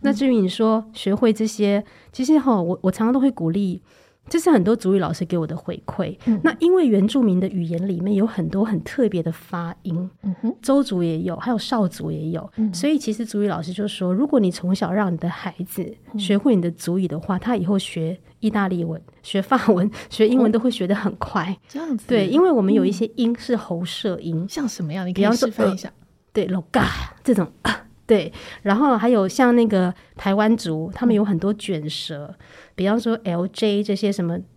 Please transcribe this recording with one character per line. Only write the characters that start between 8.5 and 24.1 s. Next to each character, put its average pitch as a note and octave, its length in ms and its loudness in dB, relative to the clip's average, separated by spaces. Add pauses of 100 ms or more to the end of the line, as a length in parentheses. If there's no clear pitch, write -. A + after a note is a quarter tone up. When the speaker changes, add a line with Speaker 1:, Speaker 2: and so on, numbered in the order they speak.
Speaker 1:
很 A3 180 -2
特 - 260 -2
别 F3 140 -2
的 E3 100 -4
发 E3+ 500 -10
音， F3+ 280 -4 (120)
Speaker 2:
嗯 F#3+ 200 -4
哼。 A3+ 200 -2
Speaker 1:
邹 C#4 200 2
族 F3+ 200 -2
也 E3 180 -2
有， F3 160 -4
还 - 140 -6
有 A3+ 80 0
邵 A3 300 -2
族 D#3 220 -8
也 D#3 200 -6
有。 E3 260 -8
Speaker 2:
嗯。 G#3+ 160 0
Speaker 1:
所 F3 160 -2
以 D4+ 100 2
其 A3 140 -4
实 A3 120 -6
族 G#3 180 -4
语 G#3 60 0
老 E3+ 120 -2
师 E3+ 120 -8
就 G3+ 160 -4
说， F3+ 240 -2
如 A3+ 140 2
果 C#4+ 120 2
你 F#3+ 120 4
从 F3+ 240 -2
小 E3+ 180 -2
让 G3 200 0
你 E3 40 -4
的 E3+ 120 -4
孩 F3+ 260 -8 (120)
子 F3+ 280 -8 (240)
学 G3+ 180 0
会 A#3 180 4
你 F3+ 80 4
的 E3+ 80 0
族 E3+ 280 -4
语 F#3 100 0
的 D#3 100 -6
话， F#3 180 -4
Speaker 2:
嗯。 F#3 40 -4
Speaker 1:
他 A#3+ 160 -2
以 F#3 80 -2
后 F#3+ 140 0
学 E3+ 400 -6 (220)
意 A3 100 0
大 G3+ 180 0
利 F3 160 -2
文、 E3 160 -6 (220)
学 - 180 -2
法 - 320 2
文、 F#3+ 180 2 (200)
学 A3 180 4
英 B3 100 4
文 A3+ 140 4
都 A#3 60 2
会 A#3+ 120 2
学 F#3+ 160 -4
得 G3 80 2
很 G3 220 -4
快。 F3+ 360 -4
Speaker 2:
哦。 - 40 -6 (120)
这 - 100 -12
样 D#4 180 -4
子。 - 100 -8
Speaker 1:
对， G#3+ 220 2
因 C#4 140 4
为 F#4 80 4
我 B3 120 4
们 F#3+ 100 4
有 F3+ 120 4
一 G3 80 2
些 G#3+ 240 -2
音 A#3 220 0
是 A#3+ 180 -2
喉 F3 280 -6
摄 F3 360 -6